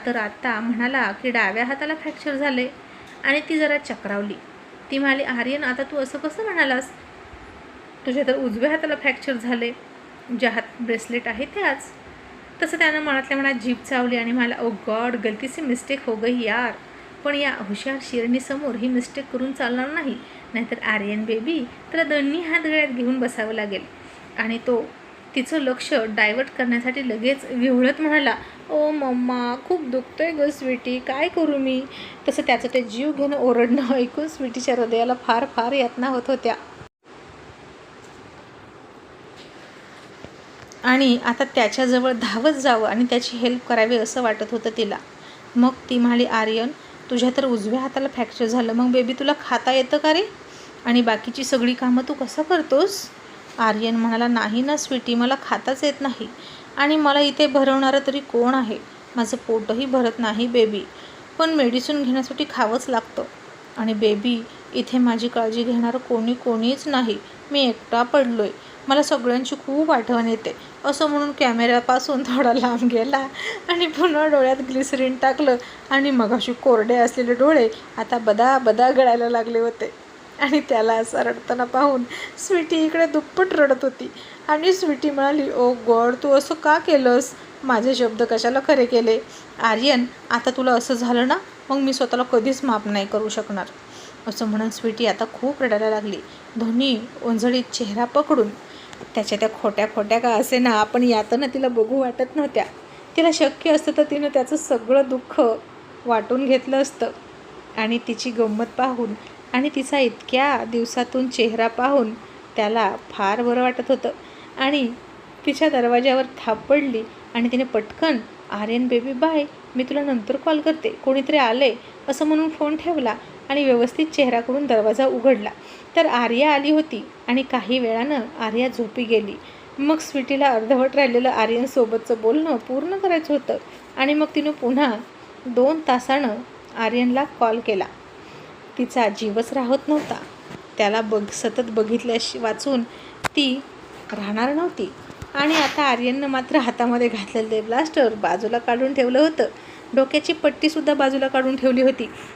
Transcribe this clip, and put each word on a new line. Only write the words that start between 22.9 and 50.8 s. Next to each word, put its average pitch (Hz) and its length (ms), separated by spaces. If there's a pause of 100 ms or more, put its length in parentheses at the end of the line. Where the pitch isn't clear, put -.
बसावं 220 340
लागेल. 202 280 (560)
आणि 226 200
तो 240 260 (500)
तिचं 277 260
लक्ष 254 320 (160)
डायव्हर्ट 220 400 (100)
करण्यासाठी 247 500
लगेच 240 420
विव्हळत 254 500
म्हणाला, 294 340 (360)
"ओ 302 200
मम्मा, 247 640 (100)
खूप 359 180
दुखतंय 262 480
गं 294 200
स्वीटी, 254 480
काय 269 300
करू 302 300
मी?" 262 220 (480)
तसं 285 180
त्याचं 240 280
ते 254 80
जीव 233 300
घेणं 285 240
ओरडणं 247 560
<laughs> - 20
ऐकून 269 340
स्वीटीच्या 254 460
हृदयाला 233 400 (120)
फार 233 180 (120)
फार 240 160
यातना 247 360
होत 247 200
होत्या. - 260 (4000)
आणि 254 400
आता 240 200 (100)
त्याच्याजवळ 254 580
धावत 233 400
जावं 254 360
आणि 233 220
त्याची 240 260
हेल्प 247 320
करावी 233 280
असं 233 260
वाटत 220 300
होतं 226 240
तिला. 202 200 (600)
मग 247 180 (160)
ती 247 80
म्हणाली, 240 260
"आर्यन, 220 460 (400)
तुझ्या 247 260
तर 277 80
उजव्या 233 360
हाताला 269 280
फ्रॅक्चर 240 380
झालं, 226 260
मग 247 200
बेबी 254 200
तुला 277 200 (100)
खाता 247 300
येतं 262 260
का 311 140
रे? 339 100 (640)